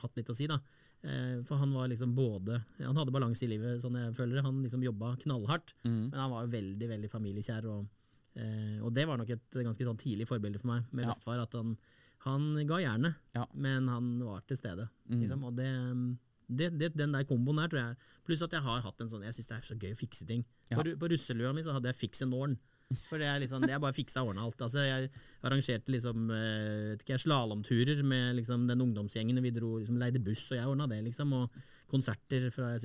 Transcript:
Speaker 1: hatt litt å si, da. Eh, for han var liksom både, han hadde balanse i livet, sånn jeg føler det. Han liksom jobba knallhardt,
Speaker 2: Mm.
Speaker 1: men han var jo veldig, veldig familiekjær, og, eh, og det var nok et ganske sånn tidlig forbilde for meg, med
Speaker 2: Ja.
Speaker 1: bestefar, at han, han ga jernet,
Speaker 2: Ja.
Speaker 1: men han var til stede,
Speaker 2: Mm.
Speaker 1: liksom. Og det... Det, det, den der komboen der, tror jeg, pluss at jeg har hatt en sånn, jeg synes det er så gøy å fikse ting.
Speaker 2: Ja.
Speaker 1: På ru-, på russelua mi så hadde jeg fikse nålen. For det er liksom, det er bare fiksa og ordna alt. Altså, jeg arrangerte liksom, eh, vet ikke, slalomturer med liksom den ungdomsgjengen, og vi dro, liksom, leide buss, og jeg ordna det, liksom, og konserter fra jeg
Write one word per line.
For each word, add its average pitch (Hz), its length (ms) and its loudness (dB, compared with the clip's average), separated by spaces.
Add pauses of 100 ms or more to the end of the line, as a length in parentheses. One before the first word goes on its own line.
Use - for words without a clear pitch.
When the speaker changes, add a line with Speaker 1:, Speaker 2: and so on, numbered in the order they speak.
Speaker 1:
hatt - 140 -6
litt 120 120 -2
å 120 80 -4
si, 139 100 0
da. 151 120 -2 (460)
Eh, 127 400 -2
for 143 140 0
han 139 140 4
var 127 160 0
liksom 120 260 0
både, 113 500 2 (160)
han 131 160 0
hadde 135 160 2
balanse 120 320 2
i - 40 0
livet, 117 320 0
sånn 123 140 -2
jeg 117 220 -2
føler 123 200 0
det. 139 80 2
Han 135 200 2
liksom 127 180 0
jobba 117 380 0
knallhardt, 135 540 -2 (100)
Speaker 2:
Mm. 117 260 2
Speaker 1:
men 139 80 -4
han 135 120 0
var 117 160 -2
jo 117 100 -2
veldig, 104 320 -2
veldig 107 220 -4
familiekjær, 110 560 -4
og, 104 200 -4 (480)
eh, 110 480 -4
og 117 120 0
det 143 120 2
var 143 120 0
nok 113 120 -4
et 117 200 -6
ganske 120 340 -2
sånn 117 140 0
tidlig 113 280 -2
forbilde 104 340 -2
for 123 80 -2
meg, 120 240 2
med 123 120 -2
Speaker 2:
Ja. 117 80 0
Speaker 1:
bestefar, 120 280 -4
at 117 120 -4
han, 113 240 -2 (480)
han 151 420 0
ga 165 140 2
jernet, 143 340 2 (200)
Speaker 2:
Ja. 120 100 -2 (100)
Speaker 1:
men 135 340 0
han 120 320 0
var 104 200 -4
til - 160 -4
stede, 104 320 -6 (200)
Speaker 2:
Mm. 120 140 2
Speaker 1:
liksom. 113 220 0
Og 120 100 -4
det... 123 640 -2 (320)
Det, 160 280 0
det, 160 180 0
den 147 160 2
der 135 120 2
komboen 135 320 4
der, 160 120 2
tror 156 100 0 (100)
jeg, 120 80 -6 (300)
pluss 165 160 0
at 165 80 -2
jeg 156 120 0
har 120 180 2
hatt 107 200 -8
en 117 80 -4
sånn, 107 140 -6
jeg 110 120 -6
synes 113 120 -8
det 113 120 -8
er - 40 -8
så - 160 -8
gøy 98 140 -4
å 113 40 -6
fikse - 300 -8
ting. 117 180 0 (260)
Speaker 2:
Ja. 113 80 2
Speaker 1:
På 151 60 4
ru-, 165 140 -2
på 170 120 -2
russelua 131 440 0
mi 160 80 -4
så 160 100 -4
hadde 131 200 0
jeg - 180 -4
fikse - 180 -2
nålen. 131 300 0 (520)
For 156 80 -2
det 151 80 0
er 143 140 2
liksom, 131 200 -2
det 131 100 6
er 139 80 0
bare 139 140 2
fiksa 131 300 -2
og 113 120 0
ordna 104 100 -2
alt. 113 180 -4
Altså, 127 180 0
jeg 131 300 2 (340)
arrangerte 127 480 2
liksom, 113 380 0
eh, 107 680 0
vet - 80 -16
ikke, 131 160 0
slalomturer 123 840 4
med 127 340 2
liksom 120 300 2
den 123 140 4
ungdomsgjengen, 113 560 2
og 127 60 4
vi 123 80 2
dro, 113 280 0
liksom, 113 200 0
leide 123 260 2
buss, 107 280 -2
og 127 40 0
jeg 120 100 0
ordna 139 220 2
det, 107 160 -2
liksom, 139 300 0
og 123 160 2 (420)
konserter 127 580 0
fra 120 280 -2
jeg - 60 -2